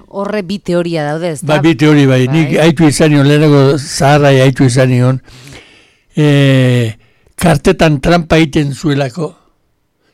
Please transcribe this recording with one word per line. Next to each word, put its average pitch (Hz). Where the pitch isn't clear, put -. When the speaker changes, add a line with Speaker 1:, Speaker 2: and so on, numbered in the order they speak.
Speaker 1:
Horre 202
bi 185
teoria 170
daude, 160
ez 143
Speaker 2:
Ba, 151
Speaker 1:
da? 143
Speaker 2:
bi 160
teori 151
bai. 131
Nik 151
Speaker 1:
Bai. 147
Speaker 2:
aitu 165
izan 151
nion, 139
lehenengo 147
zaharrai 143
aitu 135
izan 127
nion. 127
Eh, 131
kartetan 160
trampa 165
egiten 147
zuelako, 143